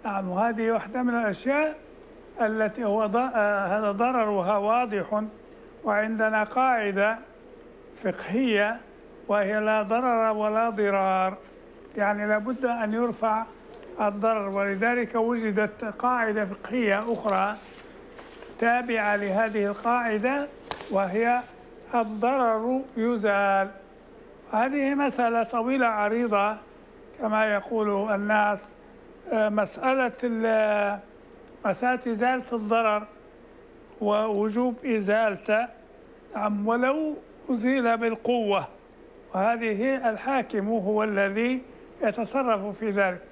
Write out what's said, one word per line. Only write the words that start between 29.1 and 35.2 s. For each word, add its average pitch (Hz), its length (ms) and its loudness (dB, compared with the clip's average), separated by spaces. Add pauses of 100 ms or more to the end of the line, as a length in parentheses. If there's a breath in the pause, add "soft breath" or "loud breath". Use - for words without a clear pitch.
آه، 214 160 2
مسألة 247 640 0 (120)
ال-، 214 720 0 (680)
مسألة 247 480 0
إزالة 247 400 0
الضرر 214 540 0 (960)
ووجوب 214 840 0
إزالته، 214 840 0 (640)